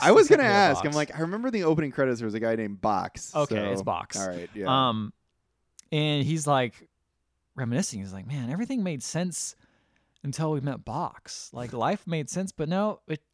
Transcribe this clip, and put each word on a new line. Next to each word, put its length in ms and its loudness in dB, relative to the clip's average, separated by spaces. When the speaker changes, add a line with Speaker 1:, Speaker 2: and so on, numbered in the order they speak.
Speaker 1:
I 100 8
was 160 10
gonna 140 8
Speaker 2:
technically 20 4
Speaker 1:
ask. 300 6
Speaker 2:
Box. 40 0
Speaker 1:
I'm 40 -2
like, 240 -2
I 60 -4
remember 260 -4
in 60 -2
the 100 0
opening 280 2
credits 280 0
there 60 -4
was 80 -2
a 60 -2
guy 160 2
named 260 -4
Box. 520 -2
Speaker 2:
Okay, 360 0
it's 100 -2
Speaker 1:
so, 40 -8
Speaker 2:
Box. 360 -4
Speaker 1:
all 80 -2
right, 260 -8
yeah. 360 2
Speaker 2:
Um, 240 -6
and 360 0
he's, 200 -2
like, 440 0
reminiscing. 460 -2
He's 120 -10
like, 140 -14
"Man, 240 -6
everything 320 -4
made 200 -4
sense 540 -6
until 300 -4
we 80 -2
met 240 -6
Box. 720 -8
Like, 180 -10
life 340 -2
made 220 -4
sense, 240 -6
but 160 -4
now 300 -2
it 140 -6